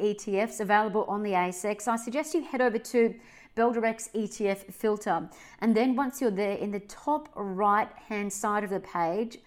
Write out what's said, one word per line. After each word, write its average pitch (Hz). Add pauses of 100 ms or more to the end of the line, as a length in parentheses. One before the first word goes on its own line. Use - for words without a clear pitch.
E 208
T 202
Fs 226
available 208
on 208
the 202
A 180
S 180
X, 202
I 226
suggest 285
you 330
head 254
over 233
to 233 (420)
Bell 233
Direct's 226
E 214
T 202
F 196
filter. 202 (340)
And 226
then 247
once 254
you're 247
there, 202
in 208
the 202
top 294
right-hand 202
side 208
of 202
the 190
page, 180